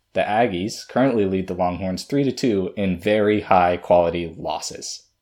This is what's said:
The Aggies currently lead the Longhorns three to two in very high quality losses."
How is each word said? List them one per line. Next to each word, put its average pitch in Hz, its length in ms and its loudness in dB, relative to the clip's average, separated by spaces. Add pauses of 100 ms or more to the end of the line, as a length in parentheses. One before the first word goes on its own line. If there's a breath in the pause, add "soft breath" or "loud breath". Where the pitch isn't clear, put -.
(120)
The 95 100 0
Aggies 107 640 -2
currently 127 360 2
lead 95 220 0
the 92 80 -6
Longhorns 90 500 -4
three 143 200 0
to 131 80 0
two 101 440 0
in 92 240 0
very 104 420 2
high 90 340 4
quality 85 640 2
losses." - 720 -10 (140)